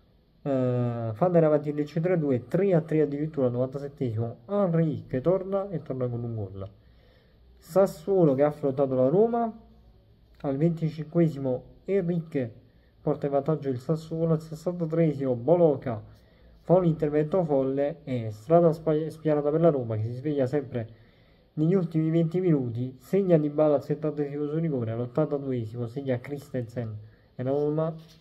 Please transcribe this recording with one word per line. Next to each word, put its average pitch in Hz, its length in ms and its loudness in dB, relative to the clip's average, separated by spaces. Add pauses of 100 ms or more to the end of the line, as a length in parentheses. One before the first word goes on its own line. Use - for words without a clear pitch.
(420)
eh, 123 680 -2
fa 110 140 -2
andare 170 220 4
avanti 151 240 2
il 147 60 -6
Lecce 147 240 -4
tre 180 120 0
a 180 60 2
due, 139 300 0
tre 185 260 2
a 156 80 4
tre 156 180 0
addirittura 143 460 0
al 120 60 0
novantasettesimo, 127 960 -4
Henry 165 600 0
che 127 160 -4
torna 190 480 0
e 165 100 -6
torna 127 260 -4
con 120 160 -4
un 117 120 -6
gol. 98 340 -8 (880)
Sassuolo 185 760 2
che 135 80 2
ha 147 60 6
affrontato 139 460 0
la 127 140 4
Roma, 226 500 2 (840)
al 139 160 -2
venticinquesimo 151 1040 0 (240)
Enrique 165 800 -2 (340)
porta 147 260 -2
in 139 60 -2
vantaggio 139 380 0
il 123 80 -4
Sassuolo, 160 560 -2
al 151 80 0
sessantatreesimo 160 920 -2
Boloca 131 680 2 (580)
fa - 140 2
un 185 100 6
intervento 156 580 2
folle 139 600 0
e 117 280 -4
strada 170 400 4
spa-, 156 360 -2
spianata 147 420 0
per 160 120 2
la 170 80 8
Roma, 117 260 -2
che 110 60 -2
si 117 100 -4
sveglia 135 340 -2
sempre 123 420 -4 (680)
negli 160 200 2
ultimi 160 360 0
venti 165 300 2
minuti, 127 580 0
segna 185 400 2
Dybala 151 380 2
al - 80 -4
settantesimo 147 640 -4
su 151 120 -4
rigore, 131 320 -2
all'ottantaduesimo 123 960 -4
segna 131 320 -4
Christensen 120 800 -8 (360)
e 127 80 -10
la 131 80 -2
Roma 151 440 0 (260)